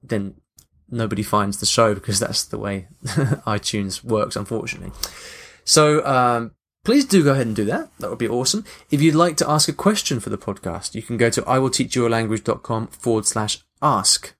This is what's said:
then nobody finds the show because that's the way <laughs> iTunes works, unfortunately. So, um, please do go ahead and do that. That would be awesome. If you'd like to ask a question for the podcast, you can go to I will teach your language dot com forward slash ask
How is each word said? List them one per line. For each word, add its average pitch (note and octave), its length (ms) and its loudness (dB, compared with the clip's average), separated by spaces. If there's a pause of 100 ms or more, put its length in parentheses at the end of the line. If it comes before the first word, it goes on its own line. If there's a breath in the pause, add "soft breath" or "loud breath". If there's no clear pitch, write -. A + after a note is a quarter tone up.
then G2+ 320 -4 (540)
nobody A2 340 -2
finds G2+ 360 0
the G#2 80 -4
show A2 280 4
because G2 240 -4
that's - 260 -2
the - 140 -8
way G2 380 -6
<laughs> - 80 -20
iTunes G#2+ 960 -2
works, A2 340 -2
unfortunately. G2+ 560 -6 (720 loud breath)
So, D3+ 420 4
um, B2 460 2 (320)
please C4+ 200 4
do F#3+ 180 6
go C#3+ 100 6
ahead C3+ 140 0
and G#2+ 100 -2
do G#2+ 100 0
that. A#3 320 -4
That A2+ 100 -8
would A2+ 100 -8
be A#2 100 -2
awesome. B2+ 360 -2 (260 loud breath)
If C#3+ 120 2
you'd D#3 120 6
like E3 240 4
to - 120 0
ask D3+ 180 2
a D3 60 -4
question G3 460 0
for G#2 100 -10
the G2 80 -6
podcast, F#2 560 -8
you G#2+ 80 -8
can A#2+ 160 -6
go A#2 120 4
to - 140 -2
I B2+ 140 2
will C3 120 2
teach B2 240 -2
your A#2+ 140 2
language A2+ 360 -2
dot A2+ 180 -2
com A2+ 240 -6
forward A2 400 -2
slash - 360 -4 (200)
ask - 580 2